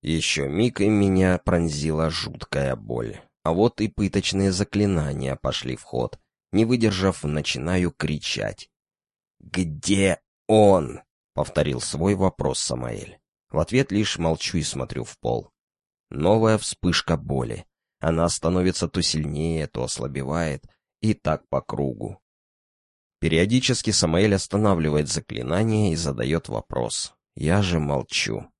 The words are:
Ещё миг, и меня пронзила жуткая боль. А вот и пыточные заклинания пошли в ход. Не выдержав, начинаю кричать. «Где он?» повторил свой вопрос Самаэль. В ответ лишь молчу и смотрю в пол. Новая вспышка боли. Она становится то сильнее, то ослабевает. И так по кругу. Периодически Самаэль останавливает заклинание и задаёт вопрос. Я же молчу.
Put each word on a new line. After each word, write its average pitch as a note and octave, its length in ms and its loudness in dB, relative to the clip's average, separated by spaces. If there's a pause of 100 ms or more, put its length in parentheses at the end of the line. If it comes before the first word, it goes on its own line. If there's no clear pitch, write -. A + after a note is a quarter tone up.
Ещё D2+ 460 0
миг, G#2 320 0
и G2+ 80 4
меня F#2 500 4
пронзила D#2+ 680 0
жуткая C#2 680 -4
боль. A1+ 460 -8 (220)
А D#2+ 100 0
вот G#2 280 2
и G#2+ 80 0
пыточные G2 640 0
заклинания D#2 840 0
пошли C2 400 -4
в - 60 -16
ход. A#1+ 360 -6 (340)
Не G#2+ 120 4
выдержав, G#2 600 2
начинаю D2+ 680 0
кричать. - 800 -6 (680)
«Где F2+ 840 0 (260)
он?» G2 540 6 (340)
повторил D2 460 0
свой F2 340 0
вопрос F#2 440 0
Самаэль. A#1+ 600 -6 (320)
В - 80 -2
ответ A#2+ 340 0
лишь G2+ 260 0
молчу E2 400 0
и D#2 40 0
смотрю B1+ 420 -6
в - 140 -16
пол. A#1 320 -4 (600)
Новая A2 480 4
вспышка - 580 -2
боли. B1+ 500 -6 (340)
Она E2 280 2
становится F2+ 600 0
то F2+ 140 -2
сильнее, D#2 640 -2
то B1 180 -6
ослабевает. C#2 800 -4 (360)
И A2 140 0
так - 340 -4
по - 140 -2
кругу. A1+ 580 -6 (1000)
Периодически G#2 720 2
Самаэль G2 440 4
останавливает E2 760 2
заклинание G2+ 840 0
и D#2 40 0
задаёт C#2+ 520 -2
вопрос. - 680 -4 (220)
Я E2+ 260 2
же F2 160 2
молчу. C2 680 -2 (140)